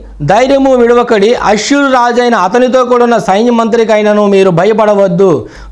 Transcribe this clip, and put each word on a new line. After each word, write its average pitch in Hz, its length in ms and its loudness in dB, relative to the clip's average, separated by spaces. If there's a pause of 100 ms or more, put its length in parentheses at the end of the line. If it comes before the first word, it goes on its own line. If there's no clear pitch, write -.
(220)
ధైర్యము 262 540 0
విడవకడి, 240 580 0
అష్షూరు 262 580 -2
రాజైన 240 440 0
అతనితో 240 480 0
కూడా 240 200 2
ఉన్న 240 140 0
సైన్యమంత్రికైనను 214 1120 0
మీరు 196 220 2
భయపడవద్దు, 196 960 0 (240)